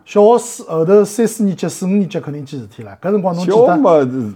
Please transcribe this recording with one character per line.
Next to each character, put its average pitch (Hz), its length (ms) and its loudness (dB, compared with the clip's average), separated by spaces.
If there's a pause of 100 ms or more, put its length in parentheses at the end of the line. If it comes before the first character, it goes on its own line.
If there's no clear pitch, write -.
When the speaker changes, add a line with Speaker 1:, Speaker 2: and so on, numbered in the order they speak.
Speaker 1:
小 208 160 0
学 226 160 6
四， 233 260 -8
后 160 220 -2
头 202 180 6
三 214 240 -2
四 220 160 -4
年 196 120 0
级、 180 120 -6
四 - 180 -8
五 180 40 -2
年 196 180 0
级 170 140 -8
肯 143 120 -10
定 147 120 -12
记 143 120 -12
事 117 100 -12
体 113 160 -18
了。 98 180 -18
搿 185 100 -4
辰 208 100 0
光 175 140 -2
侬 180 80 -4
记 180 80 -4
得？ 208 60 2
Speaker 2:
小 233 80 6
学 175 120 2
嘛， 185 220 4
是 127 360 -2